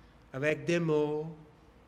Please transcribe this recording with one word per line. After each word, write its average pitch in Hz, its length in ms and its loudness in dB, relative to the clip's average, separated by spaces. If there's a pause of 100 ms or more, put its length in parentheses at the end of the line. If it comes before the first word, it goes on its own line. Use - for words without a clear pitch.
(340)
avec 139 320 0
des 170 140 2
mots, 151 460 2 (640)